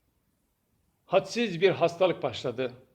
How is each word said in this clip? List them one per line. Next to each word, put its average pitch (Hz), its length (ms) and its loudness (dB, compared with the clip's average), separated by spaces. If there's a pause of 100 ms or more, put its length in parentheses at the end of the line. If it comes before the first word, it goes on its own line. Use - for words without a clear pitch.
(1040)
hadsiz 190 560 0
bir 190 80 6
hastalık 165 540 0
başladı. 123 500 -6 (220)